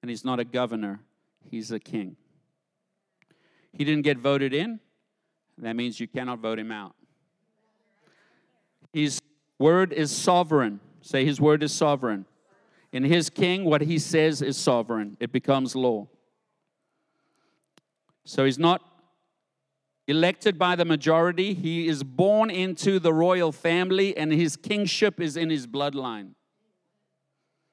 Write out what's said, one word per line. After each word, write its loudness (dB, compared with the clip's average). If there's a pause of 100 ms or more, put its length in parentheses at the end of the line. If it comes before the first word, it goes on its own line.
And -10
he's -10
not -2
a -2
governor. -4 (420)
He's -12
a -6
king. -10 (1600)
He -4
didn't 2
get 2
voted 2
in. -4 (800)
That -6
means -6
you -8
cannot -8
vote -4
him -10
out. -12 (2000)
His -2 (380)
word 4
is -2
sovereign. 2 (200)
Say, 0
"His 0
word 4
is -2
sovereign." 0 (680)
In -2
his 2
king, 0
what 4
he 0
says 2
is -4
sovereign. -2
It -6
becomes -2
law. -2 (2250)
So -2
he's 0
not 2 (1300)
elected 0
by 2
the 0
majority. 2
He -4
is -2
born 2
into -2
the 2
royal 2
family, 0
and -2
his 2
kingship -2
is -4
in -2
his -4
bloodline. -6 (1400)